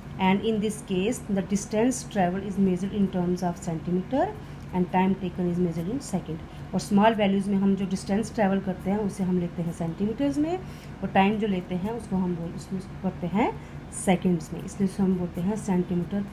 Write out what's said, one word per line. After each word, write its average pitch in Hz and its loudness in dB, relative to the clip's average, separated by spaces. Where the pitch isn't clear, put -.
And 196 4
in 220 2
this 214 -4
case, 196 0
the 196 -2
distance 220 0
travel 185 2
is 202 -4
measured 190 2
in 202 4
terms 180 0
of 175 0
centimeter 180 -2
and 180 2
time 190 4
taken 180 -2
is 170 0
measured 170 0
in 277 -4
second। 165 -4
और 185 2
स्मॉल 214 6
वैल्यूज़ 196 2
में 196 2
हम 196 6
जो 190 -2
डिस्टेंस 196 -2
ट्रैवल 196 4
करते 185 -2
हैं 208 2
उसे 202 -2
हम 180 2
लेते 175 -4
हैं 165 -2
सेंटीमीटर्स 220 0
में, 320 2
और 190 -2
टाइम 202 6
जो 214 0
लेते 185 -2
हैं 180 -2
उसको 226 -4
हम 180 0
बोल-, 165 -6
उसमें, - -6
उसको - -12
करते 180 -4
हैं 220 2
सेकंड्स 180 2
में, 170 -8
इसलिए 190 -2
उसे 196 -2
हम 190 4
बोलते 175 -4
हैं 196 0
centimeter 180 0